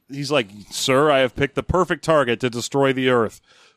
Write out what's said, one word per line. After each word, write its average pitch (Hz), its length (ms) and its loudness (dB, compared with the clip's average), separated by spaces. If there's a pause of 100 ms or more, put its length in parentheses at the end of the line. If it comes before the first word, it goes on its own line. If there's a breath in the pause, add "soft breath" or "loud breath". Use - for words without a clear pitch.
he's 139 220 -10
like, 127 160 0 (220)
"Sir, 139 420 0
I 135 80 4
have 127 160 0
picked 139 200 -4
the 147 80 -4
perfect 170 400 -2
target 135 380 2
to 127 80 0
destroy 135 440 -2
the 127 160 0
Earth. 117 320 0 (360 soft breath)